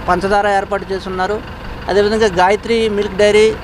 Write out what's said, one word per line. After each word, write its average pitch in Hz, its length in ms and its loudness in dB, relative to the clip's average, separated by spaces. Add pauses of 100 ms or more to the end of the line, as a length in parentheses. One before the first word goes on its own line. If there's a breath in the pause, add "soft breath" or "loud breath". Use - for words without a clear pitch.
పంచదార 196 400 0
ఏర్పాటు 196 440 -2
చేస్తున్నారు, 190 500 -4 (460)
అదేవిధంగా 208 380 2
గాయత్రి 208 640 0
మిల్క్ 202 260 -4
డైరీ 208 500 4